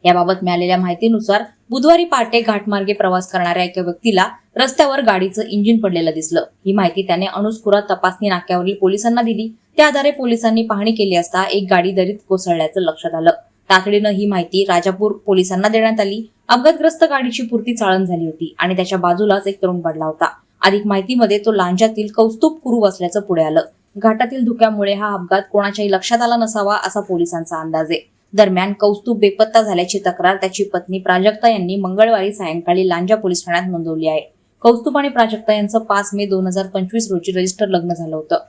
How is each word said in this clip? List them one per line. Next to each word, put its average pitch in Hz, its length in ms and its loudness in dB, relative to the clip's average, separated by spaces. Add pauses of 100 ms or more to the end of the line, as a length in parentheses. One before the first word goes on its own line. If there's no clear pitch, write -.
याबाबत 180 360 4
मिळालेल्या 180 360 0
माहितीनुसार 202 640 0 (260)
बुधवारी 311 360 4
पहाटे 233 360 0
घाटमार्गे 202 520 -2
प्रवास 185 340 -2
करणाऱ्या 180 360 -2
एका 180 180 -6
व्यक्तीला 180 460 0 (280)
रस्त्यावर 262 460 0
गाडीचं 196 460 0
इंजिन 208 320 2
पडलेलं 170 320 0
दिसलं. 160 320 -2 (220)
ही 190 80 0
माहिती 196 280 0
त्याने 185 240 -2
अणुस्कुरा 208 540 0
तपासणी 202 500 -2
नाक्यावरील 180 460 -2
पोलिसांना 208 460 0
दिली. 226 340 -4 (220)
त्या 302 100 6
आधारे 285 240 2
पोलिसांनी 233 520 0
पाहणी 220 280 0
केली 202 240 0
असता 175 280 0
एक 196 260 -2
गाडी 185 220 2
दरीत 190 260 -2 (120)
कोसळल्याचं 185 520 -2
लक्षात - 320 -4
आलं. 165 180 4 (380)
तातडीनं 202 400 4
ही 202 160 0
माहिती 190 420 0
राजापूर 190 440 0
पोलिसांना 190 560 0
देण्यात 220 320 2
आली. 208 320 -4 (180)
अपघातग्रस्त 320 540 4
गाडीची 262 400 -2
पुरती 226 320 -2
चाळण 190 300 2
झाली 170 200 -4
होती 160 340 -8
आणि 180 160 0
त्याच्या 185 220 -2
बाजूलाच 190 500 0
एक 196 140 -6
तरुण 180 200 -2
पडला 160 240 -4
होता. 156 220 -2 (360)
अधिक 202 240 2
माहितीमध्ये 208 500 2
तो 208 140 0
लांजातील 214 640 0
कौस्तुभ 226 420 2
कुरूप 233 280 0
असल्याचं 190 340 0
पुढे 175 240 0
आलं. 156 180 2 (360)
घाटातील 226 480 0
धुक्यामुळे 220 480 2
हा 202 200 -4
अपघात 190 280 -2 (100)
कोणाच्याही 202 400 -2
लक्षात 233 300 0
आला 240 140 0
नसावा 220 420 0 (100)
असा 202 120 -4
पोलिसांचा 175 640 -4
अंदाज 160 280 -4
आहे. 320 200 -6 (240)
दरम्यान 196 400 2
कौस्तुभ 208 460 0
बेपत्ता 214 420 4
झाल्याची 190 380 -2
तक्रार 185 360 0
त्याची 190 280 -4
पत्नी 185 360 -6
प्राजक्ता 190 500 2
यांनी 190 260 -2
मंगळवारी 202 580 2
सायंकाळी 180 560 0
लांजा 180 260 2
पोलीस 190 300 -4
ठाण्यात 180 260 -2
नोंदवली 160 360 -4
आहे. 156 140 -2 (400)
कौस्तुभ 233 360 4
आणि 277 120 0
प्राजक्ता 220 440 0
यांचं 208 260 0
पाच 202 340 -2
मे 202 120 -4
दोन 190 220 -2
हजार 190 200 -4
पंचवीस 196 440 -4
रोजी 180 200 -4
रजिस्टर 185 360 -2
लग्न 175 260 -6
झालं 160 220 -8
होतं. 156 220 -4 (120)